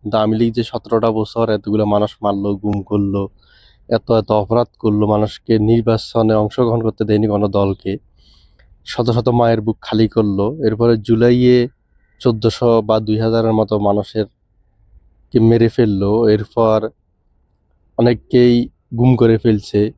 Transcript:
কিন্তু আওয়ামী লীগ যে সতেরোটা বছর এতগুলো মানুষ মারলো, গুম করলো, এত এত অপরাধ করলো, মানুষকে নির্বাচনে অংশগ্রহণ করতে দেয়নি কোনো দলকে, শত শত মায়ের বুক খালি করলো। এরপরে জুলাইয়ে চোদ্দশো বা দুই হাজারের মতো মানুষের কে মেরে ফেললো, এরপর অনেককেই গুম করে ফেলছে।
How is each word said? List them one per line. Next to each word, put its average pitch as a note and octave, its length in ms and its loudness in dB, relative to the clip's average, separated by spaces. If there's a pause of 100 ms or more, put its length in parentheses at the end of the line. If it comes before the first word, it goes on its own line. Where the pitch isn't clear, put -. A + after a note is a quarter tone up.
কিন্তু G#2+ 140 -8
আওয়ামী G#2+ 200 0
লীগ A#2 200 2
যে A#2 60 -2
সতেরোটা A2+ 480 -2
বছর A2 340 -4 (100)
এতগুলো G#2 280 -2 (100)
মানুষ G#2 180 0 (100)
মারলো, G2+ 280 -2 (140)
গুম G#2 140 -2 (120)
করলো, G2+ 320 -2 (680)
এত A#2 180 -4 (140)
এত - 80 -8 (120)
অপরাধ A#2 280 -2 (140)
করলো, G#2+ 240 0
মানুষকে G#2+ 460 -2 (160)
নির্বাচনে A2+ 720 0
অংশগ্রহণ A#2 440 -2
করতে A2 220 -4
দেয়নি G#2+ 200 2
কোনো G#2 200 0 (120)
দলকে, G2 320 -2 (960)
শত A#2 280 -4
শত A#2+ 120 0 (120)
মায়ের A#2 220 2
বুক G#2+ 200 -4
খালি A2 340 0
করলো। G2+ 300 0 (220)
এরপরে A#2 260 0 (120)
জুলাইয়ে B2 520 2 (640)
চোদ্দশো A#2 480 -2 (180)
বা A2 120 2
দুই G#2+ 240 -2
হাজারের A2+ 300 0
মতো A2 260 0
মানুষের G#2 460 -2 (1080)
কে - 60 2
মেরে A2+ 300 4
ফেললো, G2+ 420 0 (220)
এরপর A2 440 0 (1200)
অনেককেই B2 580 2 (380)
গুম B2 220 2
করে A#2 280 4
ফেলছে। G#2 380 0 (160)